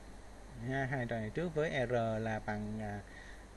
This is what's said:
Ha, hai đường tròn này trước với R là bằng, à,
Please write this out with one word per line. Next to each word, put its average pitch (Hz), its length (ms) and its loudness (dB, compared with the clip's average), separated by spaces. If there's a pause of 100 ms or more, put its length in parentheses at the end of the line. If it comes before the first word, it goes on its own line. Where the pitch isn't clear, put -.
(680)
Ha, 135 180 2
hai 131 140 2
đường 117 80 2
tròn 117 140 0
này 107 80 -2
trước 160 260 0
với 147 340 4
R 123 40 4 (300)
là 110 220 2
bằng, 107 360 0
à, 104 180 -2 (580)